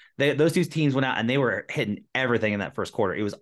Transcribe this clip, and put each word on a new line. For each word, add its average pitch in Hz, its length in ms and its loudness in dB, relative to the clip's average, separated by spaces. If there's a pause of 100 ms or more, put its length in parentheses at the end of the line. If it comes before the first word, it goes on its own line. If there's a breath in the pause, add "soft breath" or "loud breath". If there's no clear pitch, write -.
(180 loud breath)
they, 139 160 2
those 156 180 4
two 175 100 2
teams 151 320 0
went 135 120 2
out 127 120 -2
and 113 100 0
they 131 100 2
were 113 300 0
hitting 107 360 -4 (100)
everything 117 380 2
in 101 80 -2
that - 160 -6
first 98 160 -4
quarter. 95 220 0
It 98 80 -2
was 101 200 -2